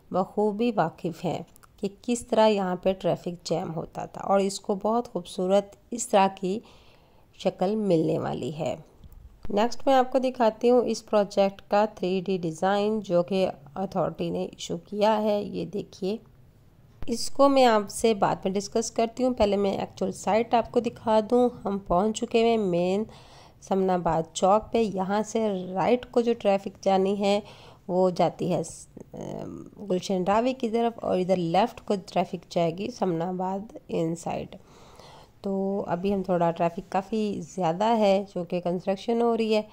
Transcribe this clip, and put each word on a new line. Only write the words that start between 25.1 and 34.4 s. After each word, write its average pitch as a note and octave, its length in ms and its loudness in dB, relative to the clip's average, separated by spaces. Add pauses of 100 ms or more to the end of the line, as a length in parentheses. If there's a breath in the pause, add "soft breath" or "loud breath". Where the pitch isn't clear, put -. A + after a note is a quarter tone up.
से G3+ 500 -2
राइट G3 320 2
को - 180 0
जो A#3 120 2
ट्रैफिक G3 400 0 (100)
जानी F#3+ 320 2
है G3+ 260 2 (460 loud breath)
वो F#3 220 4
जाती E3+ 400 0
है E3 120 0
स-, - 260 -12 (100)
अ, - 20 -16 (800)
गुलशन F#3 460 -2
रावी A3+ 280 2
की B3+ 160 -4
तरफ A#3 300 0
और - 200 -2
इधर F#3 180 2
लेफ़्ट F3+ 440 0
को G#3 160 -4
ट्रैफिक F#3 460 -4 (100)
जाएगी F3 380 -2
समनाबाद F#3 880 -4 (120)
इन E3+ 240 -2
साइड। E3 420 -8 (880 loud breath)